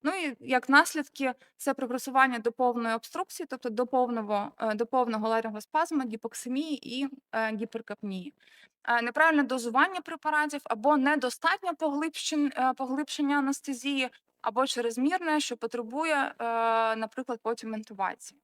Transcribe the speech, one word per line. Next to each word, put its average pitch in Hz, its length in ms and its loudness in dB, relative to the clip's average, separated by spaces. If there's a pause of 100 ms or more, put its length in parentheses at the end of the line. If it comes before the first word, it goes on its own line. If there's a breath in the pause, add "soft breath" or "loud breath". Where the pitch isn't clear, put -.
Ну 294 120 0
і 311 260 -4
як 254 280 0
наслідки, 277 640 2 (220 soft breath)
це 277 180 -2
прогресування 254 640 2
до 226 140 0
повної 233 420 0
обструкції, 320 560 -6
тобто 247 200 -6
до 233 160 0
повного, 226 720 0
е, 220 160 0
до 226 120 0
повного 233 420 2
ларингоспазму, 226 760 0
гіпоксимії 247 1000 -4
і, 277 80 -2 (240)
е, 220 240 0
гіперкапнії. 202 800 -8 (500 soft breath)
Е, 240 180 2
неправильне 302 400 4
дозування 262 580 2
препаратів 302 640 -2
або 247 320 2
недостатнє 302 760 0
поглибщен-, 294 840 -2
е, 254 160 2
поглибшення 277 640 -2
анестезії, 269 720 -2 (340 loud breath)
або 240 240 2
чрезмірне, 294 760 0
що 247 160 -4
потребує, 247 580 -2
е, 277 180 0 (640)
наприклад, 226 460 -6
потім 226 320 -4
інтубації. 196 680 -6